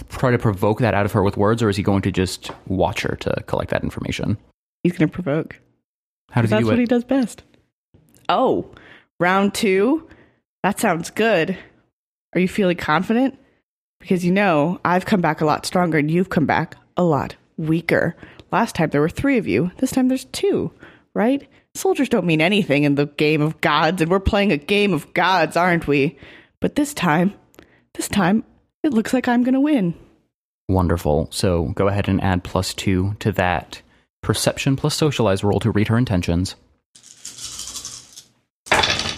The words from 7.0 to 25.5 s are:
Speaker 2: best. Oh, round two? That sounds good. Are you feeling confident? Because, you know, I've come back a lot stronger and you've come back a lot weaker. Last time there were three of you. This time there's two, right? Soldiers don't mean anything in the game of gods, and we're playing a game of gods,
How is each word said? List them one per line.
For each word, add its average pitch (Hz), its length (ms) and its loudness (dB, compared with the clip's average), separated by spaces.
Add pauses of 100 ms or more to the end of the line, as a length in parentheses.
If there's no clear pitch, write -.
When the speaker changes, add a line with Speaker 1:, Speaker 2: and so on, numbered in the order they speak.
Speaker 2:
best. 269 380 -2 (840)
Oh, 180 380 2 (520)
round 190 360 2
two? 220 520 0 (560)
That 190 160 -2
sounds 170 320 -2
good. 185 480 0 (760)
Are 170 60 0
you 185 60 2
feeling 180 300 0
confident? 220 600 0 (600)
Because, 180 260 -2
you 175 60 2
know, 180 540 2
I've 180 200 2
come 202 160 2
back 156 200 -2
a 170 40 0
lot - 220 0
stronger 175 320 0
and 151 120 0
you've 175 200 0
come 151 160 2
back 117 300 0 (200)
a 180 60 0
lot 151 320 0 (240)
weaker. 165 560 0 (380)
Last 202 240 0
time 151 140 0
there 147 100 2
were 156 80 2
three 277 280 0
of 180 120 -2
you. 131 300 0
This 262 120 -2
time 254 180 0
there's 262 180 -2
two, 320 440 -2 (420)
right? 247 340 0 (280)
Soldiers 370 340 0
don't 196 160 2
mean 160 160 2
anything 156 440 2
in 143 100 2
the 143 120 2
game 151 360 0
of 156 180 -2
gods, 160 400 2
and 160 100 0
we're 190 100 2
playing 202 320 0
a 147 40 2
game 196 380 0
of - 180 -6
gods, 170 440 2